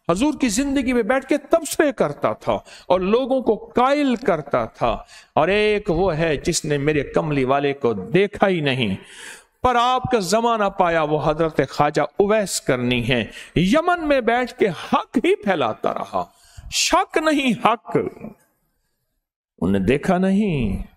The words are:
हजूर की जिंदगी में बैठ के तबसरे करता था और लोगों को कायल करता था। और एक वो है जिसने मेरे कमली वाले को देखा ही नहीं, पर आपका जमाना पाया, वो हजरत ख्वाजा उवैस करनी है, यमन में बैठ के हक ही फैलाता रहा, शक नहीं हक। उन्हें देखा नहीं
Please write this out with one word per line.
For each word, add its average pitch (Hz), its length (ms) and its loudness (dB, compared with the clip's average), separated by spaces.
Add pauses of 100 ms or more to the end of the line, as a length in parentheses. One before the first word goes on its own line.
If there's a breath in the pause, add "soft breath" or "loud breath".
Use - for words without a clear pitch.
हजूर 240 260 0
की 254 140 0
जिंदगी 262 440 -2
में 233 140 0
बैठ 262 180 0
के 294 120 0
तबसरे 311 540 0
करता 147 420 -2
था 104 320 -4 (240 loud breath)
और 190 120 4
लोगों 240 400 0
को 233 140 2
कायल 269 600 0
करता 151 500 -2
था। 107 420 -4 (280 loud breath)
और 156 140 4
एक 208 400 0
वो 180 200 0
है 156 280 0
जिसने 151 400 -2
मेरे 143 260 0
कमली 151 400 0
वाले 139 300 2
को 120 200 0
देखा 175 540 0
ही 180 140 0
नहीं, 123 360 0 (680 loud breath)
पर 247 140 2
आपका 254 420 0
जमाना 214 500 0
पाया, 170 340 0
वो 151 140 0
हजरत 156 440 0
ख्वाजा 147 420 0
उवैस 202 560 0
करनी 123 420 0
है, 117 300 0 (260 loud breath)
यमन 320 420 2
में 285 260 0
बैठ 240 320 -2
के - 100 2
हक - 500 -4
ही 349 180 2
फैलाता 131 560 -2
रहा, - 420 -6 (380 soft breath)
शक - 460 0
नहीं 285 380 0 (100)
हक। 208 440 0 (1500)
उन्हें 95 240 0
देखा 147 320 2
नहीं 185 680 0 (140)